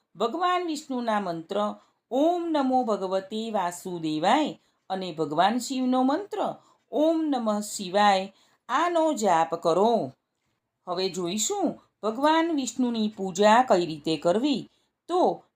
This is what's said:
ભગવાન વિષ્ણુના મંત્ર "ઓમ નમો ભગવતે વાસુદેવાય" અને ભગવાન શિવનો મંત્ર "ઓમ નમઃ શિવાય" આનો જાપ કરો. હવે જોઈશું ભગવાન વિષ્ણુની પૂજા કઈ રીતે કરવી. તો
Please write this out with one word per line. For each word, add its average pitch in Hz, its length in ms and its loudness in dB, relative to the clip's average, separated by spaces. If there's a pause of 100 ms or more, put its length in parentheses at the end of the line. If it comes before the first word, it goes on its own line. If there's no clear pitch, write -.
(160)
ભગવાન 349 520 -2
વિષ્ણુના 240 520 -4
મંત્ર 202 560 -4 (360)
"ઓમ 339 360 2
નમો 262 360 2
ભગવતે 196 640 -4
વાસુદેવાય" 180 1080 -2 (300)
અને 185 220 -6
ભગવાન 160 460 0
શિવનો 254 460 0
મંત્ર 311 520 -2 (360)
"ઓમ 320 320 2
નમઃ 233 360 -2
શિવાય" 196 760 0 (360)
આનો 320 440 2
જાપ 170 420 2
કરો. 175 560 2 (760)
હવે 185 220 -2
જોઈશું 208 680 -4 (240)
ભગવાન 302 480 2
વિષ્ણુની 247 560 -2
પૂજા 208 560 4
કઈ 185 220 4
રીતે 156 320 -4
કરવી. 208 520 0 (400)
તો 302 340 0 (120)